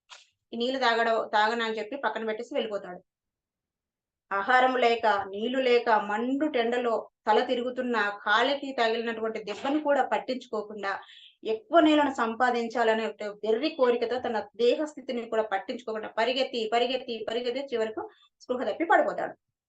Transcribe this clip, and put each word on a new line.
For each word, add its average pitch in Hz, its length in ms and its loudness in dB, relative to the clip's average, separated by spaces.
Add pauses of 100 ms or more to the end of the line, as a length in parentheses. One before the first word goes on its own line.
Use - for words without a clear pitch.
(540)
ఈ 233 40 -6
నీళ్లు 254 220 0
తాగడం, 226 540 2
తాగనని" 220 440 2
చెప్పి 214 180 -6
పక్కన 226 300 -4
పెట్టేసి 220 280 -6
వెళ్ళిపోతాడు. 196 500 -6 (1300)
ఆహారం 254 420 4
లేక, 233 320 4
నీళ్లు 202 520 -2
లేక, 240 300 4
మండు 226 580 2
టెండలో 240 640 0 (200)
తల 220 140 6
తిరుగుతున్న, 240 800 -2
కాలికి 262 540 2
తగిలినటువంటి 226 640 -2
దెబ్బను 269 360 -2
కూడా 285 240 2
పట్టించుకోకుండా, 208 960 -4 (440)
ఎక్కువ 220 360 2
నీళ్లను 302 340 4
సంపాదించాలనే 226 920 0
ఒక 214 160 -8
వెర్రి 220 460 -2
కోరికతో 240 500 0
తన 233 200 -4 (160)
దేహస్థితిని 254 640 0
కూడా 226 220 -2
పట్టించుకోకుండా 214 640 -6
పరిగెత్తి, 240 640 -2
పరిగెత్తి, 240 560 -2
పరిగెత్తి 247 460 -4
చివరకు 220 340 -4 (320)
స్పృహ 247 300 -2
తప్పి 311 140 -2
పడిపోతాడు. 220 520 2 (320)